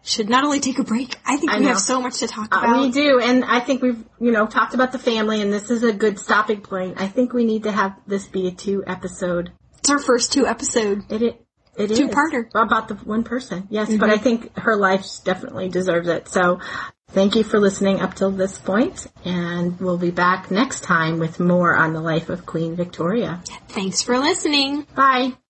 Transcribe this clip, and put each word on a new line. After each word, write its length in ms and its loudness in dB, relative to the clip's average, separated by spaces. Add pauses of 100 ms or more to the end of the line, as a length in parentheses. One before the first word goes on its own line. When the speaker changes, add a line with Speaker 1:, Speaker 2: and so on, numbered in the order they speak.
Speaker 1:
should 260 -4
not 160 2
only 160 0
take 180 -2
a 40 -2
break, 320 -4 (100)
I 120 0
think 140 0
Speaker 2:
I 80 0
Speaker 1:
we 60 4
have 100 4
Speaker 2:
know. 40 0
Speaker 1:
so 220 0
much 180 -6
to 80 -4
talk 280 -4
Speaker 2:
Uh, 40 2
Speaker 1:
about. 220 4
Speaker 2:
we 100 2
do, 280 4
and 240 4
I 160 2
think 220 0
we've, 200 0 (200)
you 100 4
know, 160 4
talked 260 0
about 200 2
the 60 -8
family, 420 0
and 100 0
this 180 -4
is 140 0
a 80 4
good 260 0
stopping 440 0
point. 400 -6
I 60 -2
think 260 0
we 100 2
need 200 0
to 80 0
have 240 0 (120)
this 200 -4
be 200 -4
a 40 -2
two 360 -4
episode. 640 -4 (280)
Speaker 1:
It's 120 -2
our 80 4
first 340 2
two 140 4
episode. 640 -2
Speaker 2:
It, 100 -2
it, 240 -2 (320)
it 140 -2
is. 80 2
Speaker 1:
Two-parter. 460 0 (100)
Speaker 2:
About 320 0
the 80 -8
one 280 -4
person, 480 -8
yes, 180 -2
Speaker 1:
Mm-hmm. 100 2
Speaker 2:
but 120 4
I 60 4
think 420 0
her 180 2
life 280 2 (180)
definitely 460 -4
deserves 380 0
it. 200 -2
So 320 2 (500)
thank 260 2
you 80 4
for 160 2
listening 400 2
up 160 -2
till 160 0
this 280 -2
point, 480 -2 (180)
and 540 -2
we'll 200 -2
be 120 0
back 400 0
next 300 0
time 380 0
with 200 -4
more 360 4
on 180 2
the 80 -6
life 280 -2
of 160 -6
Queen 300 -4
Victoria. 680 -2 (280)
Speaker 1:
Thanks 340 -4
for 160 0
listening. 680 0 (100)
Speaker 2:
Bye. 380 4 (160)